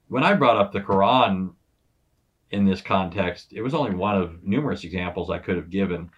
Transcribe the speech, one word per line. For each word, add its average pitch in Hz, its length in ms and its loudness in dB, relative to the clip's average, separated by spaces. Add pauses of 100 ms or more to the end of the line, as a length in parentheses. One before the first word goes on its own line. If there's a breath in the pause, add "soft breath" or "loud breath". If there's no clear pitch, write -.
when 131 160 0
I 196 100 4
brought 120 240 4
up 98 140 2
the 101 80 -4
Quran 98 720 2 (1000)
in 101 160 2
this 95 160 2
context, 92 680 -2
it 107 100 -8
was 131 100 -2
only 131 220 -2
one 101 260 0
of 85 240 -6
numerous 104 400 -2
examples 87 460 -6
I 85 80 -4
could 92 180 -4
have 82 140 -8
given. 87 480 -2